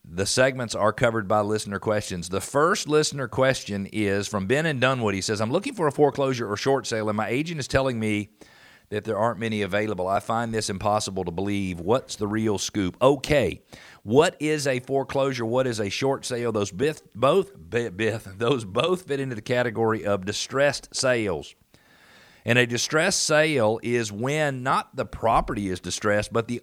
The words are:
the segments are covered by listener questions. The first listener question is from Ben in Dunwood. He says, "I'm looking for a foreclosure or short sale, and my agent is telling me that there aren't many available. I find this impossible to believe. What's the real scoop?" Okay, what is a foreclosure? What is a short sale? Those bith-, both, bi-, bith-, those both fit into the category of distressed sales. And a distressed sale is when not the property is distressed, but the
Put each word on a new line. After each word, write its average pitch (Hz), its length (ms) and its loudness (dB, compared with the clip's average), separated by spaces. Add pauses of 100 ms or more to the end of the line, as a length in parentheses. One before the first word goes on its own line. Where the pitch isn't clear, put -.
the 90 220 -2
segments 127 500 0
are 104 160 4
covered 113 340 0
by 107 140 2
listener 104 400 -2
questions. 98 480 -2
The 95 120 -2
first 156 460 0
listener 147 400 0
question 104 680 0
is 101 360 0
from 95 180 -2
Ben 143 200 2
in 147 120 -2
Dunwood. 120 360 2
He 95 60 -2
says, 104 200 -2
"I'm 110 100 0
looking 196 240 -2
for 175 140 0
a 135 40 -2
foreclosure 135 560 2
or 101 80 -2
short 135 300 0
sale, 110 220 -2
and 104 80 -2
my 107 120 -2
agent 156 300 -2
is 131 80 -6
telling 135 320 -4
me 107 300 -2 (640)
that 104 120 -6
there 104 160 -4
aren't 110 220 0
many 110 220 -2
available. 98 440 -2
I 98 140 0
find 113 340 -4
this 107 160 -2
impossible 101 540 -2
to 85 80 -6
believe. 95 480 -2
What's 110 340 0
the 104 140 -4
real 110 300 0
scoop?" 92 420 -2
Okay, 143 640 2 (400)
what 147 360 4
is 151 280 0
a 127 140 0
foreclosure? 135 680 -2
What 127 200 2
is 113 140 -2
a 101 80 0
short 131 380 -2
sale? 120 260 -2
Those 104 180 0
bith-, 139 300 -2 (140)
both, 143 420 4
bi-, 107 320 -4
bith-, 104 480 -2
those 117 300 0
both 156 420 -2
fit 139 100 -2
into 135 160 -4
the 107 60 -8
category 113 640 0
of 98 220 0
distressed - 680 -2
sales. 110 600 0 (880)
And 120 140 4
a 123 80 6
distressed 156 560 0
sale 147 600 4
is 117 300 0
when 135 500 -2
not 156 320 -2
the 120 120 -4
property 113 640 0
is 90 100 -4
distressed, 104 500 0
but 113 160 0
the 120 160 -6